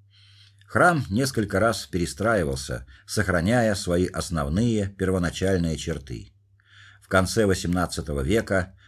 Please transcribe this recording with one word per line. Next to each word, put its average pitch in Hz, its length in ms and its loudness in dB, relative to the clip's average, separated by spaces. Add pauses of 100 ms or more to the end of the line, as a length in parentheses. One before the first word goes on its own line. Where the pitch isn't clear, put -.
(680)
Храм 147 420 4
несколько 104 500 0
раз 110 260 0
перестраивался, 82 1040 -2 (180)
сохраняя 101 720 2
свои 87 320 0
основные 95 800 -2
первоначальные 92 880 0
черты. 69 560 -8 (680)
В - 60 -20
конце 95 380 2
восемнадцатого 85 760 0
века 95 520 0 (140)